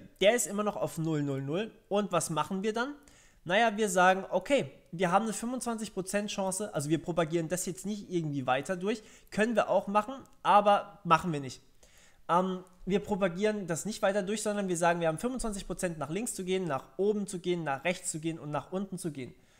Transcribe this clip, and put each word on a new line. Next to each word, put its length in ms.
Der 140
ist 100
immer 160
noch 140
auf 240
null 240
null 180
null. 300
Und 240
was 180
machen 320
wir 120
dann? 200
Naja, 320
wir 140
sagen, 400
okay, 420
wir 180
haben 140
eine 100
fünfundzwanzig 600
Prozent 340
Chance, 420
also 200
wir 100
propagieren 460
das 180
jetzt 220
nicht 240
irgendwie 340
weiter 320
durch. 240
Können 240
wir 140
auch 180
machen, 260
aber 600
machen 300
wir 60
nicht. 240
Ähm, 360
wir 140
propagieren 680
das 180
nicht 160
weiter 220
durch, 180
sondern 260
wir 100
sagen, 220
wir 80
haben 120
fünfundzwanzig 480
Prozent 320
nach 100
links 240
zu 100
gehen, 220
nach 200
oben 300
zu 120
gehen, 240
nach 200
rechts 280
zu 80
gehen 200
und 100
nach 220
unten 260
zu 140
gehen. 220